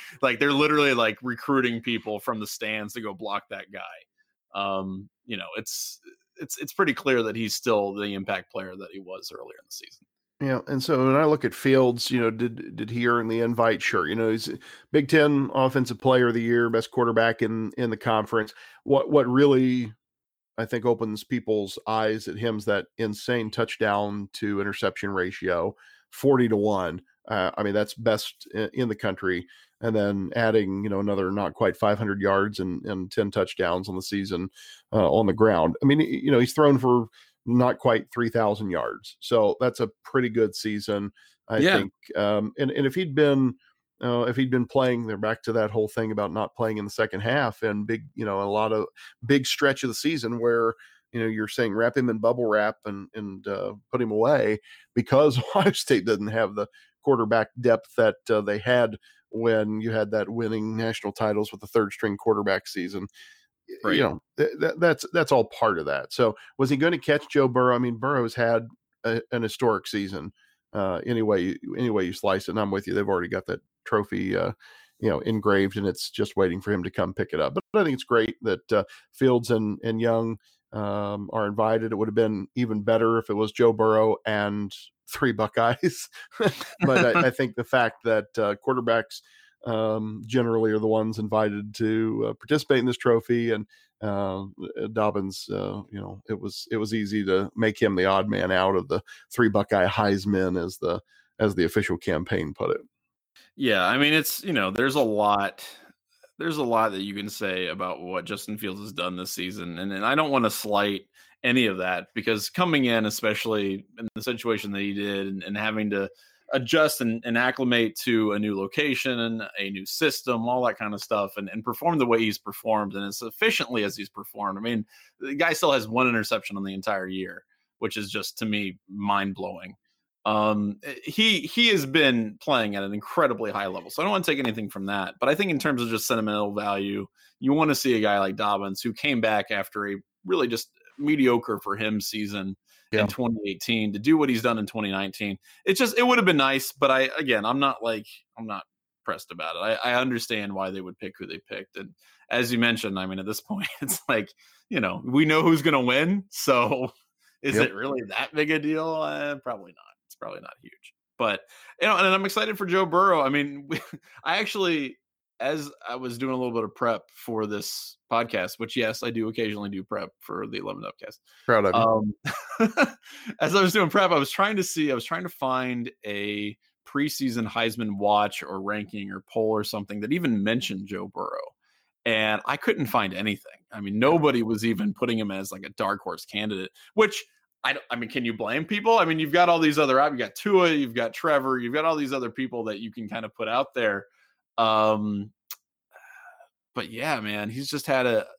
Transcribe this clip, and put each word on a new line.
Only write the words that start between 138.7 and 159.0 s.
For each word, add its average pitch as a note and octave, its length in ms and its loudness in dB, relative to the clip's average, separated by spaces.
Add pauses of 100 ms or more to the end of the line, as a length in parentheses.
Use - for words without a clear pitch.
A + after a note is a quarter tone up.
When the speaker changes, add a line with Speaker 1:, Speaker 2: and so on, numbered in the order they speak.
Speaker 1:
who A#2 120 -4
came C#3 280 -2
back G#2+ 300 0
after G#2 380 -4
a G2+ 60 -6 (280)
really F3 240 0
just A#2 220 -4 (300)
mediocre B2+ 600 2
for G2+ 160 -6
him G#2+ 240 -2
season G2+ 560 -6 (360)
Speaker 2:
Yeah. G#2+ 100 2
Speaker 1:
in G2+ 60 2
twenty A#2 400 -2
eighteen, G#2+ 460 -2
to G2+ 60 -6
do C#3+ 160 4
what D3 140 4
he's A#2 140 0
done A#2 160 2
in G#2 60 -4
twenty G#2 260 -4
nineteen. G2 480 -6 (260)
It's F#3+ 140 2
just, A3+ 180 0
it A#3+ 100 6
would B3 120 6
have G3 60 4
been F3 120 4
nice, C3+ 340 2
but C#3 180 2
I, C3 200 4 (100)
again, A#2+ 240 2
I'm B2 160 0
not, C#3 240 0
like, A2 220 -4 (320)
I'm A2+ 100 -14
not G2+ 160 -10 (400)
pressed - 280 -8
about E2+ 260 -8
it. - 20 -6 (240)
I, B2 80 0
I B2 80 2
understand A2+ 540 -4
why F#2+ 160 -4
they F#2+ 100 -8
would F#2 180 -14
pick G2 220 -12
who F#2 80 -12
they - 120 -12
picked. - 360 -14
And - 200 -16 (340)
as A#2+ 240 0
you A#2 60 0
mentioned, A2+ 380 0
I F#2 100 -6
mean, F#2+ 120 -8
at F#2+ 60 -10
this G#2+ 160 -8
<laughs> - 80 -14
point, G3+ 180 -6 (140)
it's - 260 -4
like, A2 240 0 (380)
you F#3+ 100 -2
know, F#2+ 240 -2
we C3+ 220 4
know D#3 160 4
who's D#3+ 220 4
gonna D3+ 180 4
win. D#3 480 2
So B2+ 640 2 (240)
<laughs> - 240 -20
is C#3 160 0
Speaker 2:
Yep. A#2 140 4
Speaker 1:
it - 20 -14
really B2 340 -4
that A2+ 260 -4
big D3+ 180 0
a D#3 80 2
deal? D#3 280 -2
Uh, D3 500 -4